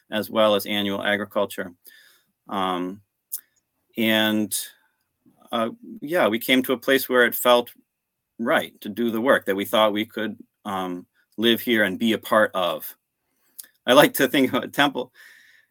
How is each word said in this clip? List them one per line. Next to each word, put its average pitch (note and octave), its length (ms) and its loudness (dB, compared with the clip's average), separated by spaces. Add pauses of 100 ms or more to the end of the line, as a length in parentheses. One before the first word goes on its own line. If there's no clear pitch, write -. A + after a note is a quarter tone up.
(100)
as G#2 200 -6
well G#2+ 240 2
as G2+ 120 -2
annual G2+ 360 -4
agriculture. G2+ 720 -4 (760)
Um, F#2 520 -4 (960)
and, A2 600 0 (960)
uh, A#2 180 -4 (300)
yeah, D3 280 0
we A2 100 -2
came C3 260 2
to C3+ 80 -2
a B2 60 -2
place C3+ 300 0
where B2 160 4
it A#2 100 0
felt B2 360 4 (680)
right A2+ 420 -2
to - 80 -12
do A2+ 220 -2
the A2+ 100 -4
work B2 260 2
that G2 100 0
we G2 80 -2
thought G#2+ 280 2
we G#2+ 120 -2
could, G#2+ 320 -8 (280)
um, F#2 420 -6 (320)
live A2+ 220 2
here A2+ 240 2
and F#2+ 140 -2
be A2+ 140 0
a G2+ 60 -2
part G#2+ 360 2
of. E2+ 420 -4 (920)
I A#2+ 60 4
like C#3 220 6
to C#3 140 2
think C3 240 2
of B2+ 200 -4
Temple. C#3 400 -2 (580)